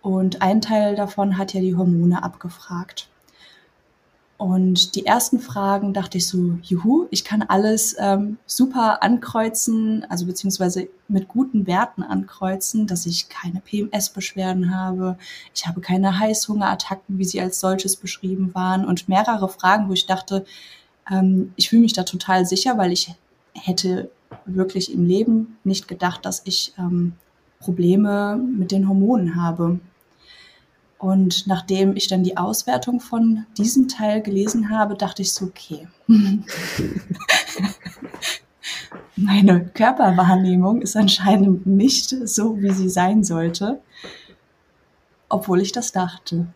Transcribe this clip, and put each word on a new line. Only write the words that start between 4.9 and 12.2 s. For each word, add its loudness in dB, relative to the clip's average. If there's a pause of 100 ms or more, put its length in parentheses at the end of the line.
die -4
ersten 2
Fragen 0
dachte -4
ich -2
so, 0
"Juhu, 2
ich -2
kann -2
alles, 0
ähm, 0
super 0
ankreuzen", 0
also -4
beziehungsweise -2 (180)
mit -2
guten 0
Werten -2
ankreuzen, -4